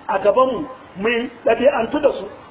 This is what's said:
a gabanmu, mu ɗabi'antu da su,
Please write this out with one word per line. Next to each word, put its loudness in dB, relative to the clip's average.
a -2
gabanmu, 2
mu -2
ɗabi'antu 2
da 4
su, -8